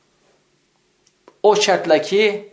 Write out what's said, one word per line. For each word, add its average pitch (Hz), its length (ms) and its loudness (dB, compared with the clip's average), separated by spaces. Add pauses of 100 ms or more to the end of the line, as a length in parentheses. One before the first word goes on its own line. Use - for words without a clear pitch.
(1400)
O 208 120 4
şərtlə 170 480 0
ki, 202 200 -2 (300)